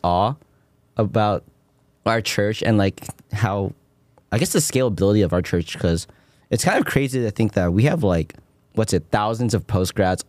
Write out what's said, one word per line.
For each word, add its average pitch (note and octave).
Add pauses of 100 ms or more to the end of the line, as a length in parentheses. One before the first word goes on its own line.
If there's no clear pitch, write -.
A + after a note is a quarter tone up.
awe F#2 (600)
about G#2 (640)
our A2+
church G#2+
and, A2
like, G2 (300)
how, G2+ (580)
I -
guess, -
the F#3
scalability G#2+
of E2
our F2+
church, E2+
'cause E2+ (460)
it's -
kind G3
of D#4
crazy C3
to A2+
think G#2+
that F2+
we G#2
have, D#3
like, F2 (380)
what's A2
it, F2
thousands A2
of G2
postgrads F#2